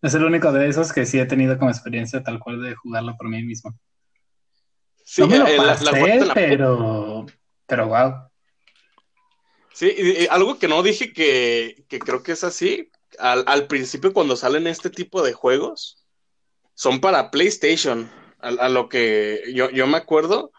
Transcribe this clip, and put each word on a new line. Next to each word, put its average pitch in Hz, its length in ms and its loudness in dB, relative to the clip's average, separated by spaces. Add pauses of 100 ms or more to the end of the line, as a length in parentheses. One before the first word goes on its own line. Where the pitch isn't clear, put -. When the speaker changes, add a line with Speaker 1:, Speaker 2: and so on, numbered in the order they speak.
Speaker 1:
Es - 120 -2
el 156 100 2
único 165 280 2
de 139 180 2
esos 156 240 -2
que 127 120 0
sí 135 140 -2
he 127 60 0
tenido 131 320 0
como 131 140 0
experiencia 117 520 -8
tal 117 160 -8
cual 120 220 -10
de 123 140 -10
jugarlo 117 420 -10
por - 100 -12
mí 113 160 -6
mismo. 113 300 -12 (1300)
Speaker 2:
Sí, - 180 0
Speaker 1:
No - 60 6
me 240 120 6
lo 269 80 8
Speaker 2:
eh, 151 100 6
la, 143 80 6
la 147 100 4
Speaker 1:
pasé, 147 160 0
Speaker 2:
jugaste 165 260 4
en 285 100 4
la 151 60 0
Speaker 1:
pero, 117 920 0 (400)
pero 117 220 -2
guau. 131 420 0 (1400)
Speaker 2:
Sí, 190 240 2
y, 180 260 2
y 175 40 2
algo 190 300 2
que 175 100 -2
no 156 160 2
dije 214 280 -2
que, 120 800 0
que 127 100 -8
creo 127 240 -6
que 170 80 -6
es 160 120 -8
así, 180 480 -4 (280)
al, 127 280 0
al 143 200 2
principio 139 460 -4
cuando 151 220 0
salen 143 320 -2
este 165 220 -8
tipo 180 320 -6
de 127 120 0
juegos, 143 720 -4 (720)
son 131 260 -2
para 185 300 0
PlayStation. 151 800 0 (300)
A, 120 100 -10
a 123 200 -2
lo 123 200 -2
que 107 520 0 (120)
yo, 127 180 -2
yo 131 160 0
me 151 100 2
acuerdo, 165 600 -2